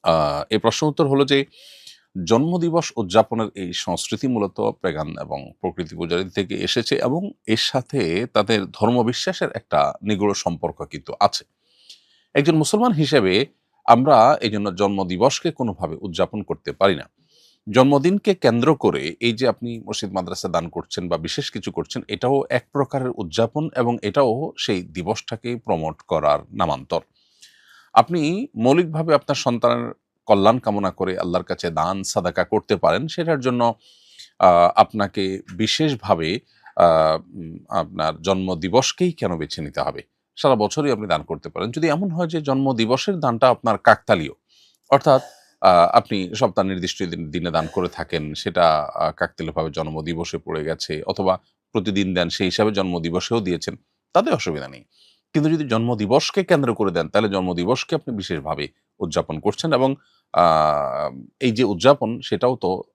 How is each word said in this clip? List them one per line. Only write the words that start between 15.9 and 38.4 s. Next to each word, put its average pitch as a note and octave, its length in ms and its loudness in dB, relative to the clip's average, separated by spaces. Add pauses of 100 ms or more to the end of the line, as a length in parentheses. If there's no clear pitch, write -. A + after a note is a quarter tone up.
উদযাপন F#2+ 420 -4
করতে - 300 -8
পারি F#2+ 240 2
না। - 140 -14 (640)
জন্মদিনকে C#3+ 600 4
কেন্দ্র B2+ 400 4
করে D#2+ 460 0
এই A#2 120 2
যে A#2+ 160 0
আপনি A#2 300 -4
মসজিদ G#2+ 340 -8
মাদ্রাসা F2+ 360 -6
দান E2+ 200 -2
করছেন F2 400 -8
বা E2+ 100 -2
বিশেষ E2 320 -6
কিছু G2+ 220 -10
করছেন, - 360 -8
এটাও B2 420 -2
এক B2 220 -2
প্রকারের C3 440 -2
উদযাপন A2+ 600 -2
এবং A#2+ 260 0
এটাও B2 560 0
সেই F#2+ 240 -2
দিবসটাকে F#2 720 -8
প্রমোট D#2+ 440 -4
করার D2 380 0 (140)
নামান্তর। D2 480 -2 (920)
আপনি E3 540 2 (100)
মৌলিকভাবে D#3+ 580 2
আপনার C#3+ 200 -2
সন্তানের A#2+ 580 -2 (340)
কল্যাণ G#2+ 320 4
কামনা G#2 320 -2
করে F#2 280 -6
আল্লাহর F2 260 -2
কাছে F2 260 -6
দান F2 320 -2
সাদাকা F2+ 420 -2
করতে G#2+ 320 0
পারেন, F2 320 2
সেটার D#3+ 320 -2
জন্য, A#2+ 340 0 (640)
আহ, F2 420 6
আপনাকে G2 640 0 (140)
বিশেষভাবে, G#2+ 840 0 (380)
আহ, D#2+ 600 4
উম, E2 220 -14 (100)
আপনার D#2+ 540 -4
জন্মদিবসকেই F#2+ 880 0